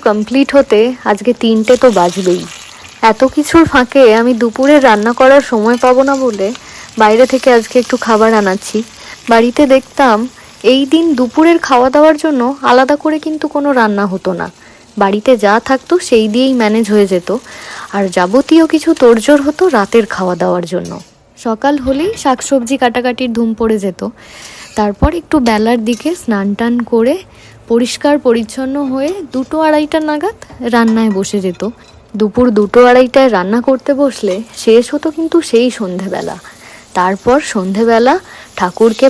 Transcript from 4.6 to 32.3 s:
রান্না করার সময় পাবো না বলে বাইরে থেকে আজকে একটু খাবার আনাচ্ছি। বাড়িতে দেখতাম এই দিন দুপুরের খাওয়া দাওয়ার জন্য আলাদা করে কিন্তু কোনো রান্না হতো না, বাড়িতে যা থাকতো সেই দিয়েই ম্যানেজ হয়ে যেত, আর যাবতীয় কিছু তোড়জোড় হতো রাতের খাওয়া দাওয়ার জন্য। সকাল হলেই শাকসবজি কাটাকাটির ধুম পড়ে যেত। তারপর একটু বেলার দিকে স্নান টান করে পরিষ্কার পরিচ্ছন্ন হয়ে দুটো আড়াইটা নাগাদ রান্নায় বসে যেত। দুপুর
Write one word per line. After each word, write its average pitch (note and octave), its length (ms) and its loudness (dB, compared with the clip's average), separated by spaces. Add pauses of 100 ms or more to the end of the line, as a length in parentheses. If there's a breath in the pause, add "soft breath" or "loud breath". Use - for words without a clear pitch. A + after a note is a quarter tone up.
রান্না G#3+ 320 2
করার C4+ 320 4
সময় A#3 320 0
পাবো B3+ 260 4
না C#4 140 0
বলে G3+ 240 -4 (500 loud breath)
বাইরে A3 340 4
থেকে C4 260 0
আজকে A3 260 -2
একটু - 120 -4 (100)
খাবার A3 340 2
আনাচ্ছি। G3+ 380 -4 (540 loud breath)
বাড়িতে A#3 300 2 (120)
দেখতাম C4 440 2 (460 loud breath)
এই B3+ 180 2 (120)
দিন E4 120 2 (140)
দুপুরের D#4 380 2 (100)
খাওয়া C4 280 2
দাওয়ার D#4 280 4
জন্য D4 180 0 (280)
আলাদা C4 340 2
করে D#4 220 -2
কিন্তু D#4 220 -6
কোনো C#4+ 220 -4 (100)
রান্না G#3 320 0
হতো F#3+ 280 -6
না, E3+ 80 -8 (500 loud breath)
বাড়িতে G#3 340 0 (120)
যা G3+ 100 2 (140)
থাকতো C4+ 260 -2 (140)
সেই A3 260 2
দিয়েই C4 280 0
ম্যানেজ G#3+ 320 0
হয়ে G3+ 200 4
যেত, F3 160 -2 (640 loud breath)
আর G3+ 80 -2 (120)
যাবতীয় B3+ 480 2 (100)
কিছু D#4+ 160 -2 (120)
তোড়জোড় B3 460 4
হতো D4+ 160 -2 (120)
রাতের G#3 300 0 (100)
খাওয়া F3+ 260 -4
দাওয়ার F3+ 320 -2
জন্য। - 180 -8 (460)
সকাল A#3+ 360 -2 (120)
হলেই C#4+ 260 -2 (120)
শাকসবজি C4 540 -2
কাটাকাটির B3 600 -4
ধুম A#3 120 0 (100)
পড়ে A3 260 -2
যেত। F3+ 160 -8 (760 loud breath)
তারপর G#3 340 0 (100)
একটু - 140 -2 (120)
বেলার A3+ 320 0 (100)
দিকে A#3+ 200 -4 (120)
স্নান G3+ 260 -4 (120)
টান A#3 140 -2 (180)
করে A#3+ 240 0 (520 loud breath)
পরিষ্কার A#3+ 480 0 (100)
পরিচ্ছন্ন B3+ 500 -2 (160)
হয়ে C4+ 200 -4 (220)
দুটো C4 220 -6 (120)
আড়াইটা D4+ 400 0
নাগাদ D4+ 300 -4 (360)
রান্নায় A3+ 440 2
বসে G3 280 -4
যেত। F3 160 -6 (580 soft breath)
দুপুর A3 260 0 (120)